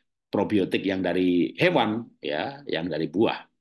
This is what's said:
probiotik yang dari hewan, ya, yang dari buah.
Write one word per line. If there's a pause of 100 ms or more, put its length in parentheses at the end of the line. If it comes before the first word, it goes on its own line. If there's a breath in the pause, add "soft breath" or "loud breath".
(280 soft breath)
probiotik
yang
dari
hewan, (160)
ya,
yang
dari
buah. (140)